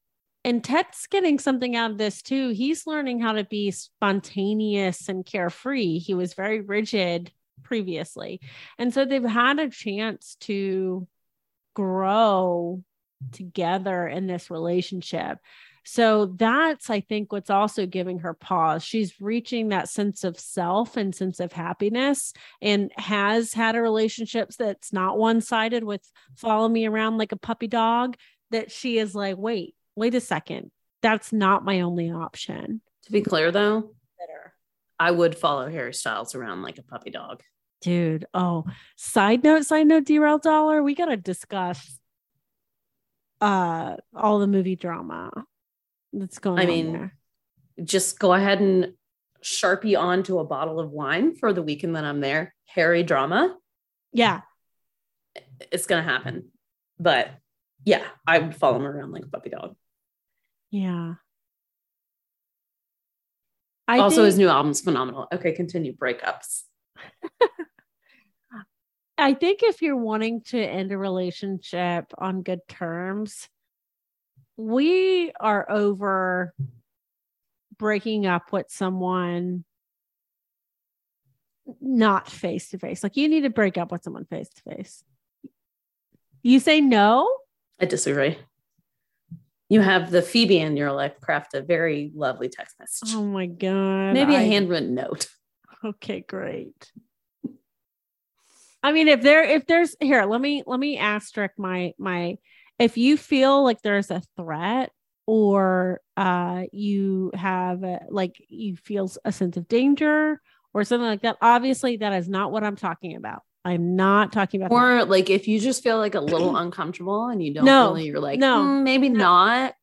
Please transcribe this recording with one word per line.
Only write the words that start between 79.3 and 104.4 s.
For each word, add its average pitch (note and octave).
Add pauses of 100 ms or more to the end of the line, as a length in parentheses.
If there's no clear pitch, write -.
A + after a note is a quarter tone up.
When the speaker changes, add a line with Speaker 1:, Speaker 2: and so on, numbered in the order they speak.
Speaker 1:
not A3
face -
to F#3+
face. F3+
Like, G3+
you D4
need D#4
to C#4
break G#3
up E3+
with F3
someone -
face -
to -
face. - (1400)
You B3+
say D#4
no? B3 (480)
Speaker 2:
I F#3
disagree. C#3+ (1300)
You G#3+
have F#3
the F3
Phoebe G3
in D#3
your C#3+
life C#3
craft D3
a C#3
very D3+
lovely B2+
text -
message. -
Speaker 1:
Oh G#3+
my G3
God. F#3+
Speaker 2:
Maybe C#4+
a C4+
Speaker 1:
I A#3
Speaker 2:
handwritten F3+
note. - (560)
Speaker 1:
Okay, G3+
great. - (1900)
I C#4+
mean, D#4
if C4
there, D4+
if D4
there's, E4
here, C4
let A3
me, C#4+
let B3
me C#4+
asterisk G#3
my, F3+
my F3+ (460)
if A#3
you C4+
feel C#4
like A#3+
there's G3+
a F3+ (140)
threat F3 (360)